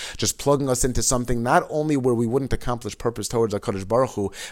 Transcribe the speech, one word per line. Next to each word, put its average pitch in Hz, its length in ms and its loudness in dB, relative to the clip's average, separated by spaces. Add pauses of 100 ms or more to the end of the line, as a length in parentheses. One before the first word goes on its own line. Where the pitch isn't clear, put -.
(180)
just - 220 -2
plugging 143 300 2
us 127 160 2
into 127 180 0
something, 123 400 0
not 147 260 4
only 151 280 0
where 123 180 2
we 120 100 2
wouldn't 127 280 0
accomplish 120 440 -4
purpose 110 300 -4
towards 113 260 0
HaKadosh 98 340 -4
Baruch 117 240 2
Hu, 98 200 -2 (200)